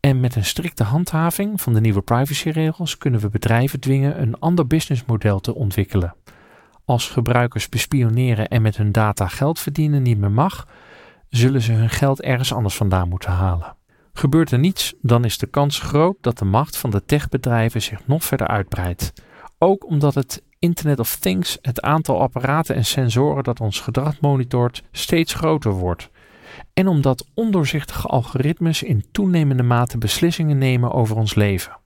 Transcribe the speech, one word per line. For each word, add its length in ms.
En 200
met 160
een 80
strikte 400
handhaving 760
van 120
de 80
nieuwe 220
privacyregels 960
kunnen 220
we 80
bedrijven 520
dwingen 420
een 160
ander 280
businessmodel 720
te 140
ontwikkelen. 600
Als 240
gebruikers 600
bespioneren 800
en 140
met 140
hun 160
data 340
geld 320
verdienen 440
niet 160
meer 140
mag, 340
zullen 320
ze 120
hun 180
geld 320
ergens 300
anders 220
vandaan 340
moeten 240
halen. 440
Gebeurt 380
er 80
niets, 440
dan 220
is 140
de 80
kans 320
groot 420
dat 180
de 60
macht 320
van 140
de 140
techbedrijven 800
zich 240
nog 180
verder 220
uitbreidt. 680
Ook 280
omdat 280
het 280
Internet 400
of 180
Things, 460
het 200
aantal 380
apparaten 540
en 100
sensoren 600
dat 160
ons 200
gedrag 400
monitort, 640
steeds 420
groter 380
wordt. 380
En 160
omdat 460
ondoorzichtige 720
algoritmes 760
in 300
toenemende 500
mate 360
beslissingen 600
nemen 340
over 240
ons 180
leven. 520